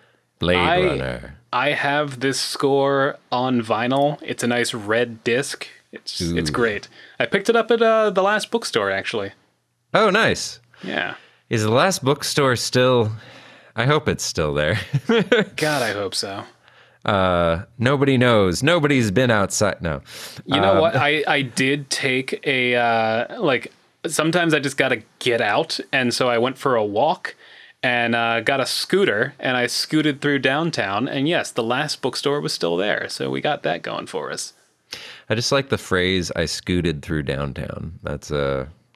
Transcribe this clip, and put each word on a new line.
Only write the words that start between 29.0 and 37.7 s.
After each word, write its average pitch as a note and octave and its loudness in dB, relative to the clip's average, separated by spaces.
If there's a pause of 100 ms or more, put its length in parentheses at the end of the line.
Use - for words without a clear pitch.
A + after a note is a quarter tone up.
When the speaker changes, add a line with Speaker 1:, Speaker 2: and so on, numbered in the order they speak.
Speaker 2:
and B2+ -2
I B2 0
scooted D3+ -2
through C#3+ 0
downtown. C3 0
And C#3 -2
yes, D#3+ 0
the B2 -2
last B2+ -2
bookstore C#3+ -2
was D#3 -4
still E2+ -2
there. G2 -2
So - -6
we C2+ -4
got D3 -2
that D#2 -4
going - -8
for C#2 -8
us. - -10 (800)
Speaker 1:
I A2+ -2
just A2+ -2
like C#3 2
the - 0
phrase, F2+ 0
"I E2+ 0
scooted E2 -2
through D2+ -2
downtown." C#2 -6